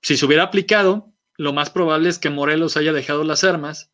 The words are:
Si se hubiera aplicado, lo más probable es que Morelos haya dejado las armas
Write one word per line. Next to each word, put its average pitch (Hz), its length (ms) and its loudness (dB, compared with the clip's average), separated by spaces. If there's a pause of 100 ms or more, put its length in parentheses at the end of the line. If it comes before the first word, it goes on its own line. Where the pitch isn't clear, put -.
Si 143 160 0
se 135 80 0
hubiera 151 200 2
aplicado, 196 680 0 (240)
lo 147 160 -4
más 143 180 -2
probable 160 380 2
es 170 100 -2
que 156 120 -4
Morelos 151 460 0
haya 156 160 2
dejado 147 320 -2
las 156 200 -2
armas 156 500 -4